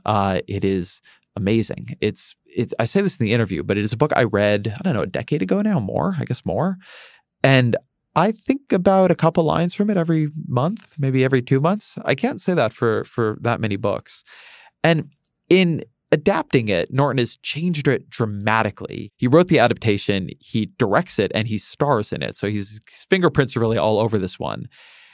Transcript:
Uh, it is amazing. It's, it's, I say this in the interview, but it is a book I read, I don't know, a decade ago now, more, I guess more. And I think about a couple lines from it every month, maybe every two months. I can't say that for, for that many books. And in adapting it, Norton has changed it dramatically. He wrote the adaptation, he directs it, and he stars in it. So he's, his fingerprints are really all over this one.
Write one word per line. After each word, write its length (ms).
Uh, 440
it 180
is 340
amazing. 680
It's, 420
it's, 340
I 60
say 160
this 160
in 80
the 80
interview, 300
but 160
it 60
is 100
a 20
book 180
I 100
read, 520
I 60
don't 100
know, 100
a 40
decade 340
ago 220
now, 180
more, 380
I 80
guess 180
more. 320
And 320
I 160
think 400
about 400
a 20
couple 300
lines 300
from 160
it 60
every 320
month, 500
maybe 240
every 180
two 200
months. 440
I 120
can't 240
say 120
that 200
for, 320
for 380
that 180
many 160
books. 480
And 280
in 360
adapting 580
it, 240
Norton 260
has 180
changed 500
it 240
dramatically. 1080
He 100
wrote 180
the 140
adaptation, 680
he 380
directs 420
it, 120
and 140
he 120
stars 540
in 120
it. 100
So 140
he's, 320
his 180
fingerprints 480
are 40
really 180
all 220
over 180
this 180
one. 300